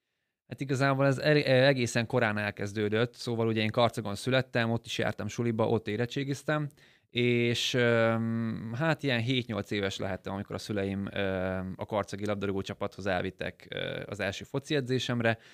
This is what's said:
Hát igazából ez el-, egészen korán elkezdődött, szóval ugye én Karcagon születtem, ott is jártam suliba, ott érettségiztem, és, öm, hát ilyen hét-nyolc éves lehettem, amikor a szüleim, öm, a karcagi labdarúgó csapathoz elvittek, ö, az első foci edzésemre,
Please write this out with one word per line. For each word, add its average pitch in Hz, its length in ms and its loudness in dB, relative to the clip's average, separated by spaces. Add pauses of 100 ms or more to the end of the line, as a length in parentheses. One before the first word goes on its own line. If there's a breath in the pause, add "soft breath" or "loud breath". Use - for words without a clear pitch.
(480)
Hát - 120 -10
igazából 139 460 2
ez 135 120 4
el-, 151 180 4 (300)
egészen 120 400 2
korán 110 320 2
elkezdődött, 104 760 0
szóval 117 320 -2
ugye 110 160 2
én 107 80 2
Karcagon 110 440 0
születtem, 123 560 0
ott 117 160 -2
is - 120 -8
jártam 107 300 -2
suliba, 113 400 0
ott 110 200 0
érettségiztem, 139 800 -2 (420 soft breath)
és, 120 640 2
öm, 113 1000 2
hát 151 300 -2
ilyen 127 180 0
hét-nyolc 117 500 -2
éves 98 260 0
lehettem, 98 380 -6
amikor 101 200 -6
a 101 40 -4
szüleim, 98 540 -4
öm, 92 640 -2
a 104 100 -8
karcagi 104 400 -4
labdarúgó 101 340 -2
csapathoz 98 460 -6
elvittek, 92 640 -4
ö, 87 380 -6
az 104 140 -8
első 98 240 -6
foci - 300 -6
edzésemre, 120 640 0 (160 loud breath)